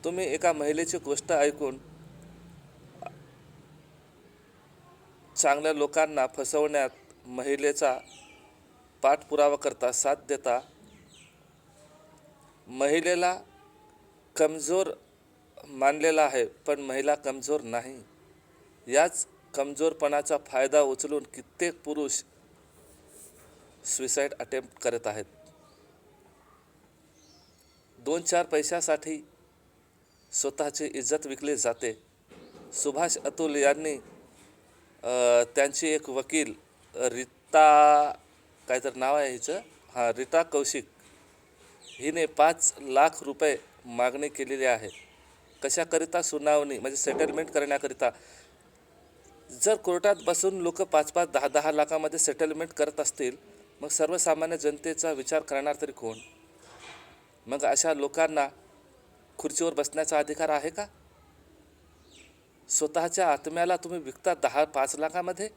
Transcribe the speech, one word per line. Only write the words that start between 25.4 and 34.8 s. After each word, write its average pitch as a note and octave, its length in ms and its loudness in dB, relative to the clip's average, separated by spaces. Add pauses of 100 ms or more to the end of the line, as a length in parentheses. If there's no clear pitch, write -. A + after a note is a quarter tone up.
दोन D3+ 240 -4
चार F3 240 0
पैशासाठी D#3 800 -4 (1080)
स्वतःची D3 640 -4
इज्जत D3 320 -2
विकली C#3+ 300 -4
जाते. A#2 460 -4 (800)
सुभाष D3+ 360 -2
अतुल D3 380 -4
यांनी, C#3+ 380 2 (1080)